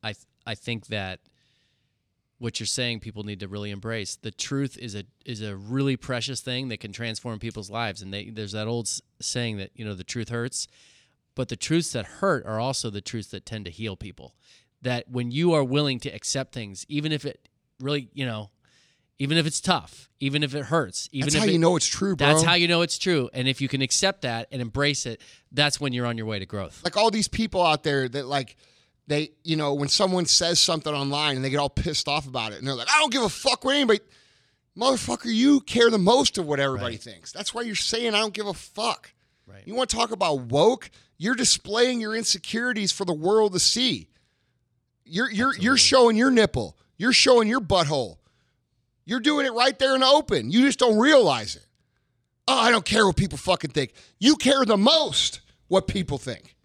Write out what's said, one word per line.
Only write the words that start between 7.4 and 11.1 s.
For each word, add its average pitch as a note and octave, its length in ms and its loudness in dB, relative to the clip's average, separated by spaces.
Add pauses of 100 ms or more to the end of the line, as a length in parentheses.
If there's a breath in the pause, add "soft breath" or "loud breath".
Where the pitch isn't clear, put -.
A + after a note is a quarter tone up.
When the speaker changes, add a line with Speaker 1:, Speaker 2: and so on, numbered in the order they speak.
Speaker 1:
lives. A2 320 -6
And F#2+ 100 -12
they, G2+ 160 -10
there's G#2+ 220 -10
that G#2+ 160 -6
old A#2 180 -4
s-, - 160 -8 (180)
saying A#2 380 -6
that, G2 160 -10
you A#2 100 -14
know, G#2 120 -8
the F#2 80 -12
truth A2+ 260 -8
hurts, A#2+ 380 -6 (640 soft breath)